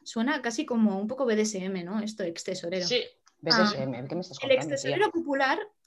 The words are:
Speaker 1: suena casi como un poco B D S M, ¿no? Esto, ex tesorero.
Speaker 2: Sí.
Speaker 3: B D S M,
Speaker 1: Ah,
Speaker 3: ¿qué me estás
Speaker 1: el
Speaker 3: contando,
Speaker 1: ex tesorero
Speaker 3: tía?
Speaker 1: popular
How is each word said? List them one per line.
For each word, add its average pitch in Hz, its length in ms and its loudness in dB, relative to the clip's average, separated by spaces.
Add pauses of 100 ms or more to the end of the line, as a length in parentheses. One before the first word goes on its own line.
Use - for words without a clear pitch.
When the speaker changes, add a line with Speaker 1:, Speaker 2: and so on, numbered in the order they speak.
Speaker 1:
suena 254 400 -2
casi 233 240 -2
como 214 320 4
un 208 80 -2
poco 262 200 -2
B 220 100 4
D 214 60 4
S 208 220 -2
M, 185 200 -4
¿no? 202 160 -4
Esto, 214 240 -6
ex 170 180 -6
tesorero. 180 460 -4
Speaker 2:
Sí. 240 160 2 (400)
Speaker 3:
B 165 60 2
D 220 140 6
S 202 180 2
M, 131 160 -4
Speaker 1:
Ah, 123 100 -8
Speaker 3:
¿qué 160 60 -6
me 170 60 -2
estás - 200 -10
Speaker 1:
el 269 80 -6
Speaker 3:
contando, 269 260 2
Speaker 1:
ex 269 80 -4
tesorero 339 280 2
Speaker 3:
tía? - 20 -12
Speaker 1:
popular 277 460 2 (280)